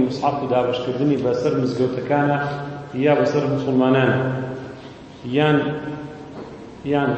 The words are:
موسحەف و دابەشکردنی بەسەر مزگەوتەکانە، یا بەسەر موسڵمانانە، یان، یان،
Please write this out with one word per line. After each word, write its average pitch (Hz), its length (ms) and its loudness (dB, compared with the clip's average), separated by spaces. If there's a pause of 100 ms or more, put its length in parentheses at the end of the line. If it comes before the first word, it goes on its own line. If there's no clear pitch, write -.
موسحەف 143 380 0
و 127 120 -4
دابەشکردنی 123 680 2
بەسەر 123 280 2 (100)
مزگەوتەکانە، 143 760 0 (680)
یا 151 160 6
بەسەر 147 320 2
موسڵمانانە، 131 680 4 (1160)
یان، 151 220 4 (1300)
یان، 143 260 2